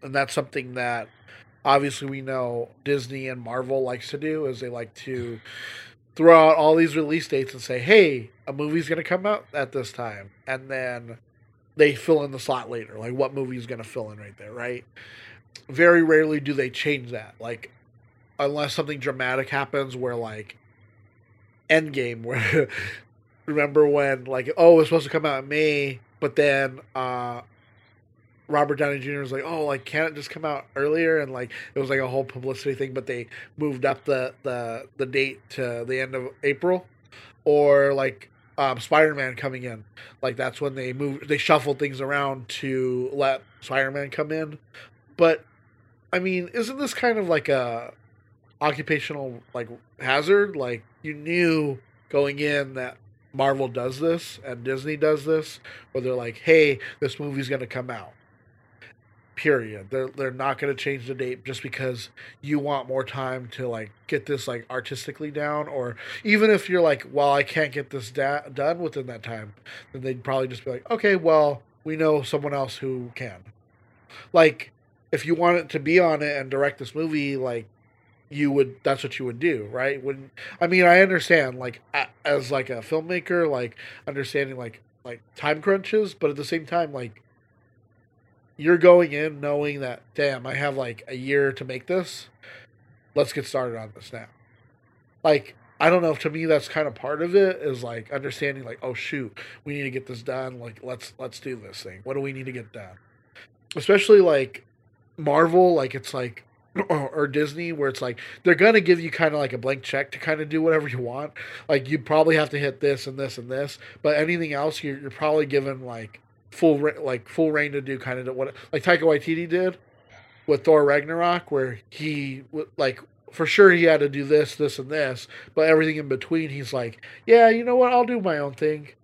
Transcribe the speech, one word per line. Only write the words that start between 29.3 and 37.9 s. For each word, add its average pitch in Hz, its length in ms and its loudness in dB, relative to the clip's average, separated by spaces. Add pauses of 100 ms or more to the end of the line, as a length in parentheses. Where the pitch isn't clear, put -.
like, 135 140 -6
"Oh, 160 200 -4
like, 139 200 -4
can't 156 260 -2
it 147 40 -18
just 143 140 -14
come 156 140 -12
out 147 220 -6 (100)
earlier?" 156 440 2
And, 139 120 -6
like, 123 200 -10 (220)
it 143 60 -2
was, 135 100 -4
like, 135 100 0
a 131 80 -2
whole 131 180 -2
publicity 131 500 -6
thing, 131 180 -6
but 127 140 -8
they 120 200 -8 (300)
moved 139 280 -4
up 135 180 -2
the, 131 300 -2 (100)
the, 120 440 -6 (100)
the 135 80 -2
date 135 340 -2 (120)
to 120 360 -6
the 131 140 -2
end 131 120 -6
of 127 160 -8 (140)
April. 175 420 0 (600)
Or, 143 480 6